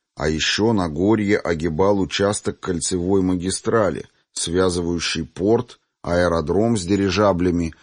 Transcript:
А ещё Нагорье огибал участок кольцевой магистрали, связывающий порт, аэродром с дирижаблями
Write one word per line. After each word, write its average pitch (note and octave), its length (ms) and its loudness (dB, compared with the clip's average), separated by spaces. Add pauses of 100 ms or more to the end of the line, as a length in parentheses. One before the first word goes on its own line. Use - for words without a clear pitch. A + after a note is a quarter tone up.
(160)
А D2+ 120 -2
ещё G2+ 440 0
Нагорье G2+ 680 2
огибал F2 640 0
участок G2+ 580 -2
кольцевой F#2 640 -2
магистрали, F#2 840 -2 (240)
связывающий E2+ 920 -2
порт, A2+ 560 -2 (220)
аэродром F2 720 0
с F2+ 80 -4
дирижаблями F2+ 1000 0